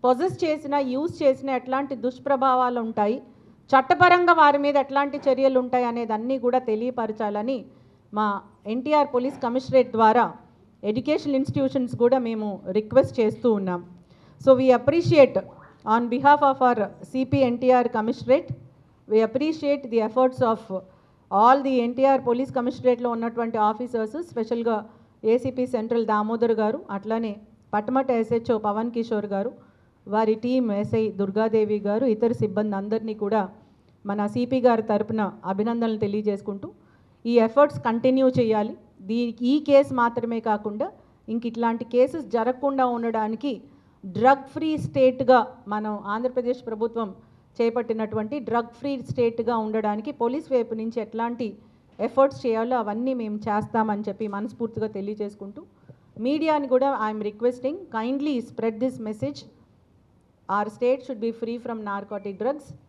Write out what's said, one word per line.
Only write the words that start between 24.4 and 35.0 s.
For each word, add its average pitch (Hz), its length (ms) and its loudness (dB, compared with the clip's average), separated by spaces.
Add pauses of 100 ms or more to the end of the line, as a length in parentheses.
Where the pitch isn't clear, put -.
ఏసీపీ 254 400 -2
సెంట్రల్ 226 380 -2
దామోదర్ 220 480 0
గారు, 220 200 0 (160)
అట్లానే 220 360 -4 (420)
పటమట 254 360 0 (120)
ఎస్హెచ్ఓ 226 340 0 (120)
పవన్ 220 280 -2
కిషోర్ 214 380 -2
గారు, 202 180 -2 (600)
వారి 220 300 2
టీం 254 220 0 (160)
ఎస్ఐ 220 220 0 (160)
దుర్గాదేవి 214 680 0
గారు, 220 180 0 (100)
ఇతర 226 160 0 (100)
సిబ్బంది 208 380 -2
అందరినీ 214 440 -4
కూడా 214 180 0 (680)
మన 208 240 -2
సిపి 247 320 0
గారి 226 260 4
తరపున 214 300 -2 (300)